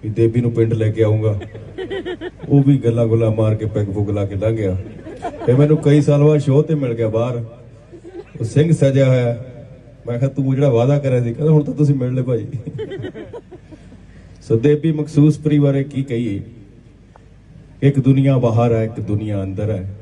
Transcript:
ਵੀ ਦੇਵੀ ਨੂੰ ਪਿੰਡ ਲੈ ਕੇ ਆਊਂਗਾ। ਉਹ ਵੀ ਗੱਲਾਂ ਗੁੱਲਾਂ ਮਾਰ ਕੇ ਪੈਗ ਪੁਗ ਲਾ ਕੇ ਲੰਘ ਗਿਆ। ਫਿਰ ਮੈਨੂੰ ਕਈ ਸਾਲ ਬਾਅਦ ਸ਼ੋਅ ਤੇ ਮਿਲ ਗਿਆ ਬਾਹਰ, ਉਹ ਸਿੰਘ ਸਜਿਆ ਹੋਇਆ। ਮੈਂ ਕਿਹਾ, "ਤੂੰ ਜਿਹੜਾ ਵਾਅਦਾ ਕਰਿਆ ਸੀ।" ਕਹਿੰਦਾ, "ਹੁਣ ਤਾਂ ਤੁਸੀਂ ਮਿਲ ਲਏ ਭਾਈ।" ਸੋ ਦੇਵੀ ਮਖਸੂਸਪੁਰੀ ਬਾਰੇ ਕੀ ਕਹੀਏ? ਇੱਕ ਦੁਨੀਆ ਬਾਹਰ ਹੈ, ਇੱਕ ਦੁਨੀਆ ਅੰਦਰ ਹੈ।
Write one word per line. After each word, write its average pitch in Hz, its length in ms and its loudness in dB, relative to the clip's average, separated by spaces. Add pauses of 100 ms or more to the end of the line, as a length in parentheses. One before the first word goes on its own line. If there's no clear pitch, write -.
ਵੀ 110 60 -8
ਦੇਵੀ 117 320 2
ਨੂੰ 117 120 -2
ਪਿੰਡ 113 200 2
ਲੈ 110 180 0
ਕੇ 110 120 0
ਆਊਂਗਾ। 107 380 0 (1080)
ਉਹ 143 140 4
ਵੀ 139 160 4
ਗੱਲਾਂ 117 280 0
ਗੁੱਲਾਂ 113 240 0
ਮਾਰ 107 240 0
ਕੇ 110 120 -4
ਪੈਗ 104 200 -2
ਪੁਗ 101 240 -4
ਲਾ 101 140 -2
ਕੇ 98 100 -8
ਲੰਘ 110 220 -2
ਗਿਆ। 95 200 -2 (720)
ਫਿਰ 123 100 4
ਮੈਨੂੰ 151 200 4
ਕਈ 151 240 4
ਸਾਲ 143 220 4
ਬਾਅਦ 151 180 4
ਸ਼ੋਅ 139 220 2
ਤੇ 156 120 0
ਮਿਲ 127 200 -2
ਗਿਆ 113 140 -2
ਬਾਹਰ, 117 360 -2 (960)
ਉਹ 117 40 -4
ਸਿੰਘ 156 280 2
ਸਜਿਆ 135 360 4
ਹੋਇਆ। 120 360 0 (600)
ਮੈਂ 120 120 -6
ਕਿਹਾ, 135 120 -2
"ਤੂੰ 135 240 -2
ਜਿਹੜਾ 139 160 2
ਵਾਅਦਾ 127 280 2
ਕਰਿਆ 127 240 0
ਸੀ।" 117 100 -4
ਕਹਿੰਦਾ, 151 200 0
"ਹੁਣ 151 100 6
ਤਾਂ 135 120 -6
ਤੁਸੀਂ 139 200 2
ਮਿਲ 127 200 -2
ਲਏ 131 80 -2
ਭਾਈ।" 117 240 -2 (2000)
ਸੋ 113 100 2
ਦੇਵੀ 147 340 2
ਮਖਸੂਸਪੁਰੀ 151 680 2
ਬਾਰੇ 139 260 2
ਕੀ 135 180 -6
ਕਹੀਏ? 117 400 -4 (1400)
ਇੱਕ 139 180 4
ਦੁਨੀਆ 135 380 4
ਬਾਹਰ 117 340 2
ਹੈ, 110 120 2
ਇੱਕ 110 160 -8
ਦੁਨੀਆ 104 420 -4
ਅੰਦਰ 95 280 -4
ਹੈ। 95 320 -6